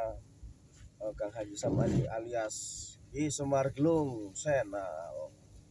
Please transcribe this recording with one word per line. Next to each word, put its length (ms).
eh, 80
Kang 160
Haji 240
Samadi 560
alias 480
Ki 160
Semar 480
Gelung 560
Sena. 560